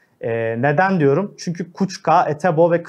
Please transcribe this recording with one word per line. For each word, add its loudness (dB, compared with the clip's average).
E, -4
neden 2
diyorum? 0
Çünkü -10
Kučka, 0
Etebo 2
ve 0